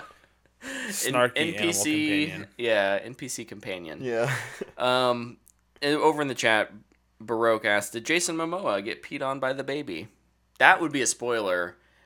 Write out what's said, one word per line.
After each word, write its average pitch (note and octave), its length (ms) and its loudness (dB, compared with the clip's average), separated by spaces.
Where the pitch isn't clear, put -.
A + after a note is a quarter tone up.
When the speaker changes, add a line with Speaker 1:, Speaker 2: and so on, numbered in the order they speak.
Speaker 1:
Snarky B2 480 2
Speaker 2:
N-, C#3+ 180 0
N - 0 -
P E3+ 180 0
C, D3+ 200 0
Speaker 1:
animal D3+ 340 0
companion. F#2 200 -8
Speaker 2:
yeah, G2+ 440 2
N A#2+ 120 -14
P B2+ 140 -12
C A#2+ 160 -8
companion. F#2 580 -10
Speaker 3:
Yeah. B2 380 0
<laughs> - 40 -8
Speaker 2:
Um, B2 580 2
and C#3+ 160 2
over D3+ 240 4
in C#3+ 60 0
the B2+ 60 -4
chat, A2 380 4
Baroque A2+ 460 2
asked, G#2 260 2
"Did A#2 140 -8
Jason F3 300 0
Momoa E3 460 -2
get G#2+ 200 -8
peed - 200 -10
on C3+ 180 -2
by C3 120 0
the C3+ 120 -8
baby?" B2+ 440 -6
That E3+ 220 8
would D#3+ 120 -2
be C#3 100 0
a A2+ 40 0
spoiler. G2 720 0